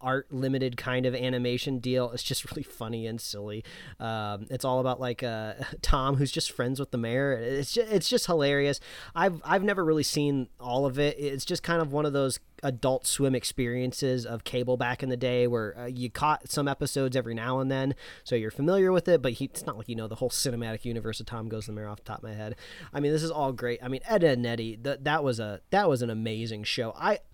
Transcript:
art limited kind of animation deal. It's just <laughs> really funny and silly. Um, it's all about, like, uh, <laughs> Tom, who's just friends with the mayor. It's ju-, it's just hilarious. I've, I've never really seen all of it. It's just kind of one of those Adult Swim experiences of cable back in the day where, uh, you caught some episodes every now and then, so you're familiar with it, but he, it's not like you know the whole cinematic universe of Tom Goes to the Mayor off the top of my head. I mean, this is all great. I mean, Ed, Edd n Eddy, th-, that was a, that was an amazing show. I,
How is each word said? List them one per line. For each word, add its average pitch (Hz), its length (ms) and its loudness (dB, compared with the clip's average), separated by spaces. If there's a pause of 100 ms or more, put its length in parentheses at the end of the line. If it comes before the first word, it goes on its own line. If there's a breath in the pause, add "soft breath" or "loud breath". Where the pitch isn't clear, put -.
art 131 320 -2
limited 131 440 0
kind 127 300 0
of 127 80 2
animation 123 640 0
deal. 123 320 0
It's 120 120 -6
just - 220 -4
<laughs> - 60 -12
really 151 140 -6
funny 113 420 -6
and 113 140 -6
silly. 104 440 -8 (360 loud breath)
Um, 107 500 -4
it's 131 140 -4
all 131 160 2
about, 127 200 0
like, 123 220 -4
uh, 110 320 -4 (140)
<laughs> - 140 -12
Tom, 139 340 4
who's 139 160 2
just - 200 -2
friends 127 280 -2
with 135 100 -6
the 123 80 -2
mayor. 127 360 2
It's 127 380 -2
ju-, 226 160 2
it's 202 200 2
just 240 180 2
hilarious. 143 540 4 (340 loud breath)
I've, 170 300 2
I've 185 180 4
never 190 220 2
really 156 180 6
seen 143 460 2 (120)
all 127 260 0
of 131 120 -2
it. 147 200 2
It's 139 260 -4
just 175 180 -2
kind 170 180 2
of 143 120 0
one 151 140 2
of 143 60 0
those 135 280 2 (220)
Adult 131 440 0
Swim 135 280 2
experiences 127 920 -2
of 113 180 -6
cable 123 360 0
back 120 240 -2
in 131 80 -2
the 123 60 0
day 123 300 4
where, 113 320 0
uh, 120 80 -10
you 123 240 -6
caught - 400 0
some 143 160 0
episodes 135 480 0
every 117 200 -2
now 127 260 0
and 135 100 0
then, 135 240 0 (300 loud breath)
so - 100 0
you're 110 160 0
familiar 185 400 4
with 180 180 2
it, 165 120 8
but 123 140 0
he, 139 100 -4
it's - 220 -8
not 139 100 -6
like 117 140 -10
you 117 40 -6
know 110 140 -4
the 110 60 -8
whole 123 160 0
cinematic 117 560 -2
universe 113 340 -2
of 107 60 -10
Tom 113 240 -6
Goes 110 160 -6
to 110 40 -8
the 107 60 -8
Mayor 107 100 -8
off 104 120 -10
the - 60 -20
top 107 140 -8
of - 60 -14
my 110 80 -10
head. 107 240 -8 (380 loud breath)
I 143 60 -2
mean, 143 120 4
this 156 100 2
is 160 80 -2
all 143 220 0
great. 120 300 -2
I 123 60 -6
mean, 131 200 -4
Ed, 202 160 6
Edd 135 140 6
n 120 80 0
Eddy, 117 360 -4
th-, 135 200 -2
that 151 200 2
was 123 160 0
a, 104 300 -6
that 202 180 4
was 135 140 4
an 120 80 0
amazing 110 560 -4
show. 113 320 -2
I, 339 220 2 (160)